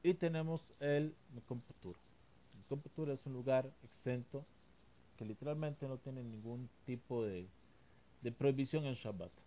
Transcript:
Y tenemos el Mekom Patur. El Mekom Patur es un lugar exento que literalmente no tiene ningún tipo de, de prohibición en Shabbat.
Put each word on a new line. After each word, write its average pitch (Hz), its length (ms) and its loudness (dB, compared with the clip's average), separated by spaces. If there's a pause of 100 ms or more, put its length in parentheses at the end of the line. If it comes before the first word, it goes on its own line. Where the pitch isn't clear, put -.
Y 180 120 6
tenemos 160 640 0
el 147 340 4 (200)
Mekom 120 260 -6
Patur. - 380 -12 (560)
El 107 60 -18
Mekom 139 200 -4
Patur 151 300 -4
es 135 160 -4
un 135 80 -4
lugar 131 360 4 (140)
exento 123 600 -4 (720)
que 113 80 -6
literalmente 147 640 -2
no 131 100 -4
tiene 131 260 -8
ningún 117 460 -6 (160)
tipo 120 400 -2
de, 92 240 -4 (720)
de 120 100 -2
prohibición 139 540 4
en 131 80 0
Shabbat. 92 380 -6 (160)